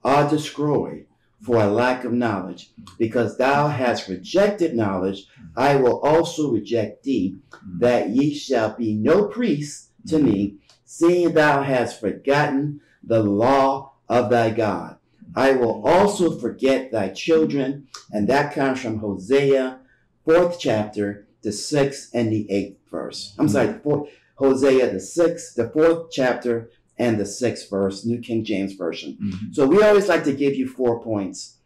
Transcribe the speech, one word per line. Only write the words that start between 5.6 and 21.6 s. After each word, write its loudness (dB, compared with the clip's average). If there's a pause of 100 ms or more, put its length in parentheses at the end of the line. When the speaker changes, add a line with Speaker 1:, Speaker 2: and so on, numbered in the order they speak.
Speaker 1:
will 2
also 0
reject -4
thee, -2 (140)
Speaker 2:
Mm. -14
Speaker 1:
that 2
ye 0
shall -2
be -4
no 2
priests -4 (200)
to 0
Speaker 2:
Mm. 4
Speaker 1:
me, 0 (300)
seeing 2
thou 4
hast -2
forgotten -2 (220)
the 0
law 2 (160)
of 0
thy 2
God. -4 (380)
I 2
will 0
also 2
forget -2
thy -2
children." 0 (260)
And 0
that 2
comes -2
from -6
Hosea, 0 (460)
fourth 4
chapter, -2 (160)
the -4
sixth -2